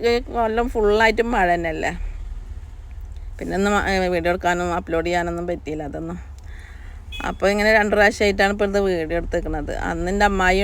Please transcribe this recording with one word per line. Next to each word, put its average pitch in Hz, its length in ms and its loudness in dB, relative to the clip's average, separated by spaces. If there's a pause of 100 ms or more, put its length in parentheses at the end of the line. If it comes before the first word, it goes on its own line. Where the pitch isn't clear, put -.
(120)
ഈ - 20 4 (220)
കൊല്ലം 233 400 2
ഫുള്ളായിട്ടും 220 600 4
മഴ 185 180 4
തന്നെയല്ലേ. 165 380 -2 (1500)
പിന്നെ - 200 -6
ഒന്നും, 202 140 4 (180)
ഏ, - 20 2 (220)
വീഡിയോ 175 180 2
എടുക്കാനും 175 460 0
അപ്ലോഡ് 165 300 -2
ചെയ്യാനൊന്നും 170 420 -2
പറ്റിയില്ല 156 400 -6
അതൊന്നും. 165 280 -8 (1080)
അപ്പോൾ 185 240 0
ഇങ്ങനെ 208 260 2
രണ്ട് 208 180 2
പ്രാവശ്യമായിട്ടാണ് 202 580 4
ഇപ്പോൾ 202 160 0
ഇത് 202 80 2 (100)
വീഡിയോ 165 320 0
എടുത്തേക്കണത്. 156 520 -4 (160)
അന്ന് 170 240 -2
എൻ്റെ 202 180 4
അമ്മായി 190 320 4